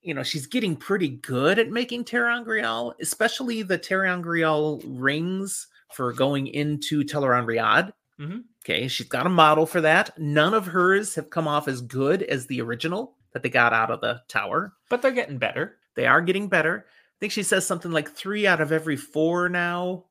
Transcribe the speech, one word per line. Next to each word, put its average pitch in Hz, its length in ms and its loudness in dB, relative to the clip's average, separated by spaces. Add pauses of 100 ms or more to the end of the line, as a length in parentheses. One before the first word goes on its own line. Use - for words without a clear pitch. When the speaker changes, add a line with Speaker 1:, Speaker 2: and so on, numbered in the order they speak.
Speaker 1:
you 156 120 -6
know, 135 80 -6
she's 135 240 -6
getting 214 300 -2
pretty 185 320 -2
good 131 500 0
at 226 120 2
making 240 340 -4
ter'angreal, 226 960 -2
especially 226 640 -2
the 202 140 0
ter'angreal 170 1080 0
rings 160 800 -4 (260)
for 123 200 -4
going 135 340 0
into 147 560 -2
Tel'aran'rhiod. 123 880 2 (280)
Speaker 2:
Mm-hmm. 170 180 -8 (260)
Speaker 1:
Okay, 98 220 -2
she's - 220 -6
got 127 180 -2
a 180 40 2
model 156 360 6
for 175 140 0
that. 160 380 4
None 151 360 2
of 202 120 0
hers 185 500 2
have 156 140 -8
come 160 180 -2
off 147 180 0
as 131 140 -4
good 135 440 0
as 131 220 -4
the 127 140 -4
original 160 560 -6 (160)
that - 100 -8
they 127 60 -2
got 120 240 4
out 113 180 2
of 120 100 -2
the 113 280 -2
tower. 120 460 -4 (160)
Speaker 2:
But 247 120 0
they're 269 80 4
getting 180 280 -4
better. 131 400 -4 (160)
Speaker 1:
They 123 120 0
are 135 140 8
getting 185 280 -2
better. 175 380 0
I - 320 -20
think 208 140 -6
she 208 100 -2
says 190 240 0
something 175 240 -4
like 151 200 -2
three 208 360 -4
out 175 140 4
of 151 100 2
every 160 260 0
four 170 520 0
now 175 640 -4